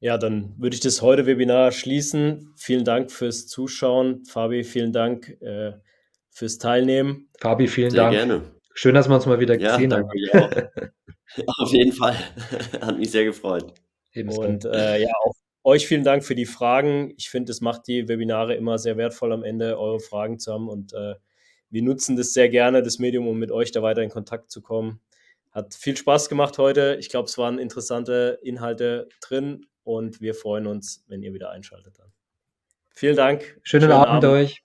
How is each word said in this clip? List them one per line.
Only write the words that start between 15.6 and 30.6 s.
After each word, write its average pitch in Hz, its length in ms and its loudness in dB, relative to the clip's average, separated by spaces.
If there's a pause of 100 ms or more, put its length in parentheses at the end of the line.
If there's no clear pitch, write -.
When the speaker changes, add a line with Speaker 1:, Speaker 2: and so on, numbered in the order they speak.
Speaker 1:
euch 143 220 4
vielen 147 160 0
Dank 139 220 2
für 131 100 -4
die 120 120 -4
Fragen. 139 720 0
Ich - 140 -14
finde, 123 220 -6
es 110 80 -10
macht 117 260 -6
die 123 220 -4
Webinare 113 480 -2
immer 113 220 -4
sehr 113 180 -4
wertvoll, 117 360 -4
am 113 120 -6
Ende 113 340 -6
eure 110 220 -4
Fragen 110 400 -8
zu 110 120 -10
haben. 110 160 -8
Und, 101 260 -14
äh, 104 200 -10 (560)
wir 110 120 -4
nutzen 127 340 -2
das 123 160 -4
sehr 123 160 6
gerne, 123 340 4
das 117 160 -4
Medium, 123 300 -2
um 113 100 -4
mit 113 140 -6
euch 117 180 -2
da 113 120 -4
weiter 110 200 0
in 107 80 -4
Kontakt 110 400 -12
zu 110 120 -18
kommen. 110 380 -8 (520)
Hat 107 220 -12
viel 135 220 -6
Spaß 147 320 2
gemacht 143 300 -2
heute. 139 400 2
Ich - 100 -14
glaub, 123 180 -4
es - 120 -12
waren 123 200 -2
interessante 123 840 -4
Inhalte 120 680 -6 (120)
drin 139 460 -8 (180)
und 113 380 -6
wir 110 120 -4
freuen 107 320 -6